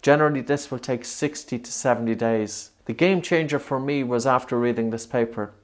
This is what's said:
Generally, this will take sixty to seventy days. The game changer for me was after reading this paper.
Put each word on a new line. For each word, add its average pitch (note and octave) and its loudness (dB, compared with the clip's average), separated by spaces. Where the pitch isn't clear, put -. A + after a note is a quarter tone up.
Generally, C#3+ 4
this C#3 -2
will C3 -6
take B2 -4
sixty - -6
to - -10
seventy A#2 0
days. A2+ -2
The A#2 -6
game F3+ 4
changer D#3 0
for C#3 -2
me C#3 -2
was A#2+ 0
after B2+ 2
reading A#2+ 2
this A2+ -6
paper. A#2 -2